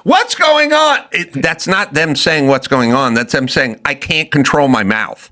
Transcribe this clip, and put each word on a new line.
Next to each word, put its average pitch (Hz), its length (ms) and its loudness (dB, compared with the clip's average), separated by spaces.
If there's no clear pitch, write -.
What's 392 300 0
going 302 380 2
on? 302 400 2
It, 175 200 -6
that's 160 240 -4
not 190 280 -2
them 156 220 0
saying, 151 320 0
What's 135 200 0
going 123 240 2
on? 127 220 2
That's 117 180 -2
them 135 160 -2
saying, 113 360 -2
I 143 100 -2
can't 156 360 -4
control 143 380 2
my 117 160 2
mouth. 104 480 -4